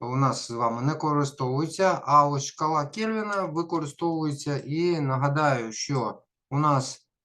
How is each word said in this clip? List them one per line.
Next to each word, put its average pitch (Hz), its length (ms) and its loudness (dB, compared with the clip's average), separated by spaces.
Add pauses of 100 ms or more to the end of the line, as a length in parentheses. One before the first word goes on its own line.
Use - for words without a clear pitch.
у 123 160 -4
нас 135 320 2
з - 20 -10
вами 120 320 -2
не 147 100 2
використовується, 151 1120 0
а 143 240 6
ось 143 160 -2
шкала 156 420 0
Кельвіна 208 580 -2
використовується. 156 1120 -2
І 165 420 0
нагадаю, 135 720 2
що 113 500 -4 (280)
у 139 80 -2
нас 147 500 0 (160)